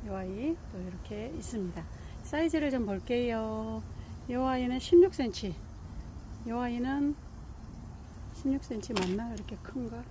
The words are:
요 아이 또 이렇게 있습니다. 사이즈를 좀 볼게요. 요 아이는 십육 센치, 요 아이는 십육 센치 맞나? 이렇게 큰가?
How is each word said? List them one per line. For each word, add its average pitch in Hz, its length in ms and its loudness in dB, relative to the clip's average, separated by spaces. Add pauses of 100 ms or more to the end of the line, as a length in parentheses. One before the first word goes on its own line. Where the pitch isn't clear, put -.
요 202 100 -4
아이 196 400 -2 (160)
또 185 80 -8
이렇게 208 560 -8
있습니다. 190 480 -4 (380)
사이즈를 311 480 2
좀 254 160 2
볼게요. 220 960 0 (480)
요 247 160 2
아이는 254 340 2
십육 349 340 12
센치, 214 420 -2 (920)
요 233 120 -2
아이는 262 560 2 (1160)
십육 269 300 0
센치 226 300 -6
맞나? 202 400 0
이렇게 214 300 -8
큰가? 233 480 -6